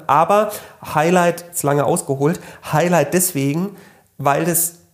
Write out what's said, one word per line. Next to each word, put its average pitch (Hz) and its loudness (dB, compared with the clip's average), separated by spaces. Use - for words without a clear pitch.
Aber 202 2
Highlight, 170 2
ist - -8
lange 143 2
ausgeholt, 147 -2
Highlight 156 2
deswegen, 165 -2
weil 143 0
das 170 -2